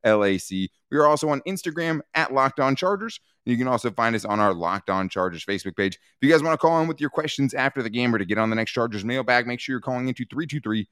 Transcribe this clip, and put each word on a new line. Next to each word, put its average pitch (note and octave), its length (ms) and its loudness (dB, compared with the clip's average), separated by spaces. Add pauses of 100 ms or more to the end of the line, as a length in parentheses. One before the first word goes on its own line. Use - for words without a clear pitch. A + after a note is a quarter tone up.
L G#2+ 220 4
A G2 120 2
C. F#2+ 340 -4 (200)
We C#3+ 80 0
are D3 80 6
also D3+ 220 4
on C#3+ 180 0
Instagram E3 540 -4 (140)
at D#3 200 0
Locked C3+ 260 2
On C3+ 160 2
Chargers. G3+ 440 -4 (260)
You A#2+ 100 0
can B2+ 120 0
also A#2+ 240 0
find A2+ 240 2
us G#2 80 -4
on G#2+ 160 0
our G#2 120 4
Locked F2 380 -2
On F#2+ 180 0
Chargers F2+ 360 -4
Facebook G2 320 -4
page. G2 180 0
If - 60 -20 (260)
you D3 40 6
guys D#3+ 120 6
wanna D#3+ 160 0
call E3 240 4
in E3 60 0
with D#3 120 -6
your C#3+ 100 -2
questions C#3+ 440 -2
after C3+ 280 -2
the A2+ 80 -4
game A#2+ 240 0
or A2 40 2
to G2 60 -2
get G2+ 140 -2
on A2 120 2
the A2 60 -2
next A2 160 -4
Chargers A2+ 320 -2
mailbag, B2 420 0
make A#2+ 140 -8
sure - 120 -8
you're B2 80 -4
calling B2+ 280 -4
into B2 180 -6
three D3+ 200 -6
two D3 140 -6
three A2 320 -2